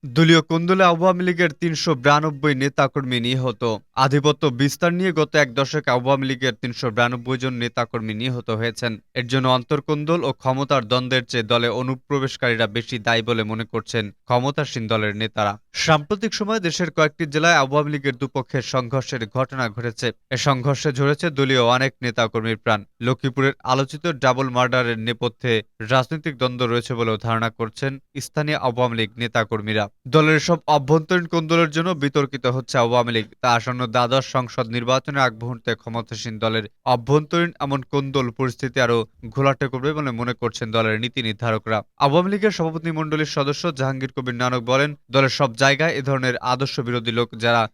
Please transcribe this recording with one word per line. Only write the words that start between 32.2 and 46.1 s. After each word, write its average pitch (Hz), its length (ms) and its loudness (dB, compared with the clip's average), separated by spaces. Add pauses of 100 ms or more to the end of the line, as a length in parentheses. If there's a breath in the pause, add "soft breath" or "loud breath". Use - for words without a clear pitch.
হচ্ছে 127 300 -2
আওয়ামী 120 340 2
লীগ। 110 160 -2 (120)
তা 123 140 0
আসন্ন 123 320 -2
দ্বাদশ 123 460 2
সংসদ 123 380 -2
নির্বাচনের 127 560 0
আগ 117 140 0
মুহূর্তে 120 360 -6
ক্ষমতাসীন 113 640 -8
দলের 110 260 0 (200)
অভ্যন্তরীণ 147 760 2
এমন 139 200 -2 (100)
কোন্দল 135 420 0
পরিস্থিতি 131 500 -4
আরও 117 160 4 (320)
ঘোলাটে 139 380 0
করবে 131 260 -4
বলে 147 180 -4
মনে 120 220 -4
করছেন 113 380 -4
দলের 110 280 2
নীতি 120 240 -4
নির্ধারকরা। 110 540 -2 (220)
আওয়ামী 160 320 4
লীগের 202 260 0
সভাপতি 160 340 -4
মণ্ডলীর 156 440 -2
সদস্য 143 280 -2 (120)
জাহাঙ্গীর 131 400 -4
কবির 127 200 -6
নানক 123 280 0
বলেন, 135 260 2 (220)
দলের 135 280 4
সব 139 160 4
জায়গায় 139 440 2
এ - 20 -4
ধরনের 131 420 0